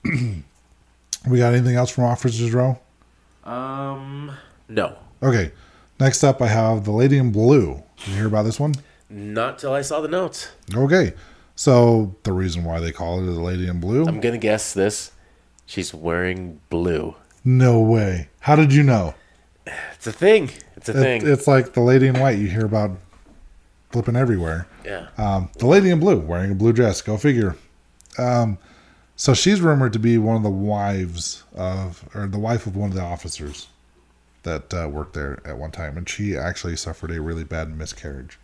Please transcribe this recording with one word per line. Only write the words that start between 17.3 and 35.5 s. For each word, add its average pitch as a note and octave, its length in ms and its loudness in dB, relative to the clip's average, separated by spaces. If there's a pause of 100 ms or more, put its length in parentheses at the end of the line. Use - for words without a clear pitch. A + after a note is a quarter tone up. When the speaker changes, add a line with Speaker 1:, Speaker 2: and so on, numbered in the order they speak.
Speaker 2:
No B2+ 360 4
way. G#2+ 480 0 (120)
How D3+ 160 4
did D3+ 160 6
you D3 100 6
know? A2 320 2 (800)
Speaker 1:
It's - 140 -14
a G#2+ 40 -8
thing. F#3+ 380 4 (260)
It's - 120 -14
a A2+ 40 -4
Speaker 2:
It, - 20 -4
Speaker 1:
thing. B2+ 340 2
Speaker 2:
it's C#3 180 2
like C3 280 4
The B2 80 0
Lady B2+ 260 6
in B2+ 100 0
White C3 200 2
you G2+ 100 0
hear A2 160 -2
about G#2 280 0 (1000)
flipping A#2+ 260 -2
everywhere. F2 500 0 (180)
Speaker 1:
Yeah. F2+ 240 -12 (100)
Speaker 2:
Um, G2 400 -2
The A#2+ 80 0
Lady F#3 240 6
in E3 100 2
Blue, E3+ 180 4
wearing F2 320 -4
a G2 60 -2
blue A2 160 4
dress. A2 300 2
Go G#2+ 140 -4
figure. A2+ 380 2 (640)
Um, A#2+ 400 0 (560)
so - 200 2
she's F#3+ 260 2
rumored C#3 320 4
to A2+ 60 -2
be A#2 200 4
one A2 180 2
of A2 60 0
the G#2 80 0
wives G2 960 -4 (100)
of, F#2 500 -8 (100)
or G2+ 120 -8
the G2 120 -6
wife A2 280 -4
of F#2+ 80 -8
one G#2 140 -4
of F#2 80 -4
the F#2 60 -4
officers E2+ 640 -12 (760)
that, D#2 320 -8
uh, E2+ 140 -6
worked D2 240 -10
there C#2+ 320 -8
at C2 140 -12